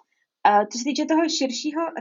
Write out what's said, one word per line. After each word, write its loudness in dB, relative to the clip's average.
Eh, 4
co -10
se -8
týče -2
toho 2
širšího -2